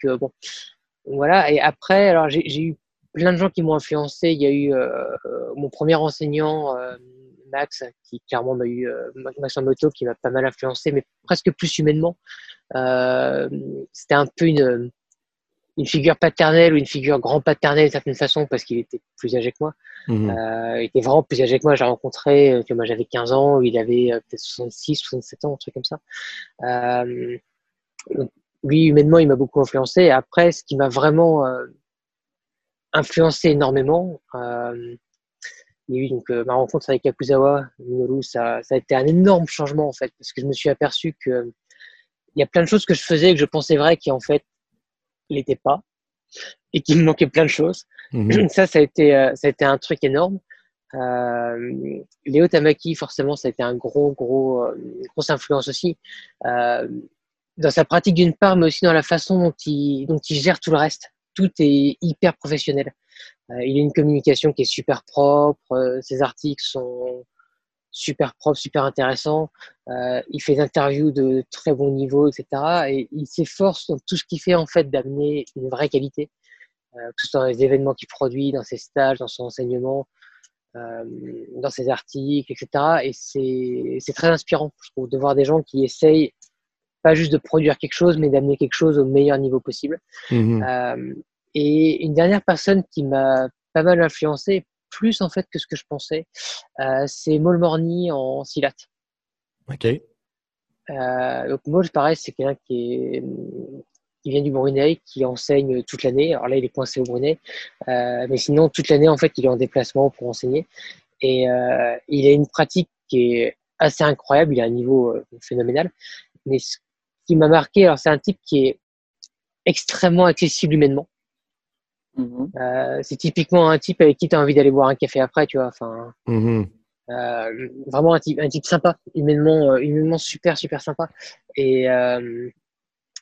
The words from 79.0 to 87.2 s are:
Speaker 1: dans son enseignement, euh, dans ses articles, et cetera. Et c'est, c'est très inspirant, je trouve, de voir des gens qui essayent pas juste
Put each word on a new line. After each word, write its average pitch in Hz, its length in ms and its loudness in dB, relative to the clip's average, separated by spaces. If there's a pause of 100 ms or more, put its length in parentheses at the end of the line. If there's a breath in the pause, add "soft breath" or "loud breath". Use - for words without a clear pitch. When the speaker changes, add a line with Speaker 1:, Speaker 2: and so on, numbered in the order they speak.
Speaker 1:
dans 123 100 -10
son - 180 -12
enseignement, 127 600 -6 (680 soft breath)
euh, 117 280 -14 (520)
dans 127 160 -8
ses 131 180 -6
articles, 139 600 -4
et 127 40 -10
cetera. 147 480 -2
Et 135 100 -6
c'est, 127 840 -6
c'est 135 140 -8
très - 140 -2
inspirant, 151 440 -2 (120)
je - 80 -20
trouve, 127 180 -8
de 135 80 -4
voir 139 160 0
des 139 120 4
gens 156 180 2
qui 135 200 -2
essayent 156 500 2 (720)
pas 160 100 8
juste 156 180 2